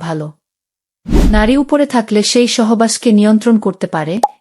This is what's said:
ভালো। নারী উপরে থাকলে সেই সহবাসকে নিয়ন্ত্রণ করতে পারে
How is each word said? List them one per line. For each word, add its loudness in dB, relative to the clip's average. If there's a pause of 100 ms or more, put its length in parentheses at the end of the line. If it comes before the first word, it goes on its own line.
ভালো। -8 (1080)
নারী 2
উপরে 0
থাকলে -2
সেই 0
সহবাসকে 0
নিয়ন্ত্রণ 2
করতে -6
পারে -6 (260)